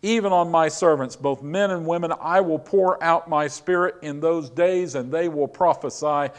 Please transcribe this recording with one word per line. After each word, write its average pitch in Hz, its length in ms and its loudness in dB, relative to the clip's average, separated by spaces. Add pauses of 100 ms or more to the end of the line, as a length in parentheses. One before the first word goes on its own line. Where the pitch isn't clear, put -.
Even 208 280 0
on 175 200 2
my 165 180 4
servants, 147 480 2
both 135 260 -4
men 190 280 -2
and 170 160 -4
women, 170 340 -2
I 175 220 2
will 160 160 0
pour 185 440 0
out 165 280 0
my 151 180 0
spirit 180 540 -2
in 147 180 -10
those 160 300 -2
days, 175 440 0
and 127 160 -6
they 165 180 -2
will 147 200 -2
prophesy, 147 920 0